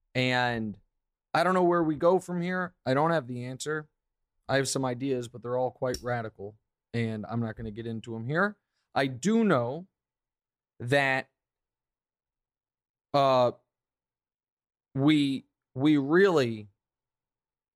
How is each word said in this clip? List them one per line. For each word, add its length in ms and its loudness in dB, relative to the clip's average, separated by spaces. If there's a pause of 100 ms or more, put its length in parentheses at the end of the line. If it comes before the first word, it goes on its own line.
(140)
And 640 0 (560)
I 80 4
don't 120 2
know 100 4
where 180 4
we 140 -2
go 220 4
from 220 -6
here. 340 -6 (120)
I 80 2
don't 160 4
have 160 0
the 200 -10
answer. 420 -8 (600)
I 80 2
have 120 0
some 160 -2
ideas, 420 -2
but 160 -18
they're 140 -4
all 140 0
quite 320 -4
radical, 520 -8 (400)
and 340 -4
I'm 120 -4
not 160 -6
gonna 140 -10
get 160 -10
into 280 -10
'em 120 -10
here. 300 -2 (380)
I 120 0
do 360 0
know 440 0 (920)
that, 500 0 (1900)
uh, 380 4 (1400)
we, 520 2 (280)
we 220 2
really 720 2 (1080)